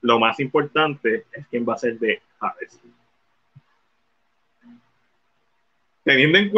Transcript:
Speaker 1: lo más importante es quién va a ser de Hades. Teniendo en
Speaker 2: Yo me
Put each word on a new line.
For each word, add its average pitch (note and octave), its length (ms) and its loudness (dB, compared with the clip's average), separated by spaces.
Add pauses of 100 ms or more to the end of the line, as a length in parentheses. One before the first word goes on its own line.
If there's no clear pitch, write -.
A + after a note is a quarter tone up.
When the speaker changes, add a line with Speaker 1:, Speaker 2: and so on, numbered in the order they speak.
Speaker 1:
lo A#2 160 4
más A2+ 220 0
importante C#3+ 920 -2
es C#3+ 140 -18
quién A#2 200 -6
va A2+ 60 -2
a G#2+ 60 -6
ser A2+ 200 -4
de A2 220 -2 (180)
Hades. - 400 -10 (3250)
Teniendo D3+ 360 4
en G#3 60 2
Speaker 2:
Yo G3+ 40 -4
me G3+ 100 -8